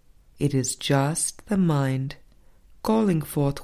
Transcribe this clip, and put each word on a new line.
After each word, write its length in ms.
it 140
is 220
just 720
the 100
mind 580
calling 400
forth 420